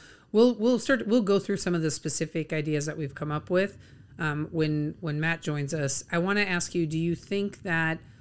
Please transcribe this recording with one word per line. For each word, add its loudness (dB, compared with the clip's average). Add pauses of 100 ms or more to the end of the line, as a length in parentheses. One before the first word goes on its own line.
(320)
we'll, 6
we'll 2
start, 0
we'll 4
go 4
through -2
some 0
of 0
the 0
specific -4
ideas 0
that -6
we've -6
come -6
up -4
with, 0 (400)
um, -2
when, 0
when -4
Matt -2
joins -2
us. 0
I 0
wanna 2
ask -2
you, 0
do -2
you 0
think -4
that 0 (200)